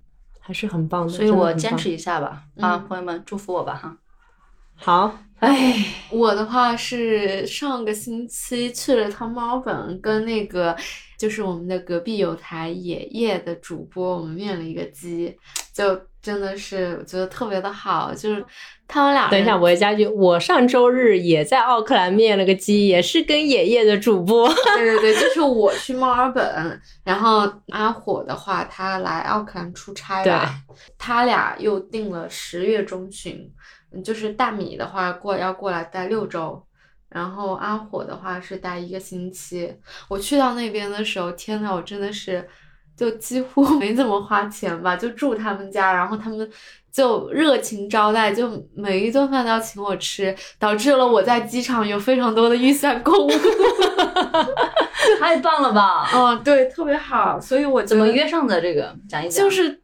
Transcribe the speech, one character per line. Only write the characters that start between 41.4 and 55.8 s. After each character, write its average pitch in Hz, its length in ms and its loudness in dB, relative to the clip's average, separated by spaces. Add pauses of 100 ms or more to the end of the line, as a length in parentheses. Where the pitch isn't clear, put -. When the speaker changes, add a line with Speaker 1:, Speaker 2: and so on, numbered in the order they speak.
Speaker 3:
呐， 202 120 -4
我 170 60 -4
真 202 180 -12
的 202 140 -6
是 180 340 -8 (540)
就 233 120 0
几 247 280 -6
乎 269 260 2 (120)
没 277 160 0
怎 254 120 2
么 202 140 0
花 208 240 -2
钱 185 380 -6
吧， 180 120 0
就 226 180 -6
住 262 220 -2
他 214 200 -4
们 196 180 -12
家， 190 220 2
然 180 120 0
后 208 120 -6
他 220 100 -10
们 220 180 -6 (460)
就 247 380 2
热 294 260 4
情 202 320 -8
招 214 240 2
待， 220 180 2
就 220 320 -4 (140)
每 196 240 -2
一 226 100 0
顿 277 200 2
饭 262 120 0
都 233 80 -2
要 226 80 2
请 214 240 -10
我 196 140 -4
吃， 190 400 -4 (220)
导 214 180 0
致 247 140 2
了 262 160 6
我 226 160 6
在 240 180 2
机 240 220 -4
场 233 260 0
有 202 100 -4
非 254 160 2
常 247 200 2
多 226 120 6
的 233 80 4
预 254 160 4
算 269 320 2
购 320 220 4
物。 285 80 2
<laughs> 381 1900 2
Speaker 2:
太 330 200 2
棒 302 240 2
了 240 100 2
吧！ 185 420 4